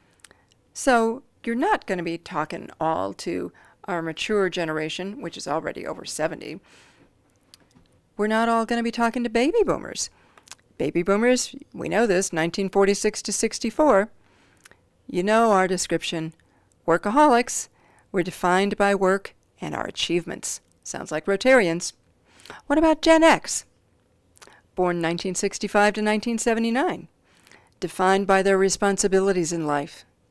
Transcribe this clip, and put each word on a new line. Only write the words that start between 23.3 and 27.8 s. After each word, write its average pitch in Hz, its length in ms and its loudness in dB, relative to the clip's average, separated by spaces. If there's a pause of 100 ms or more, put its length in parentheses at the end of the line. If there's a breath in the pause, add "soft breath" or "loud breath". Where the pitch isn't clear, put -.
Born 175 260 0
nineteen 170 340 -2
sixty-five 208 600 0
to 214 80 -4
nineteen 214 340 -2
seventy-nine. 233 720 -2 (720 soft breath)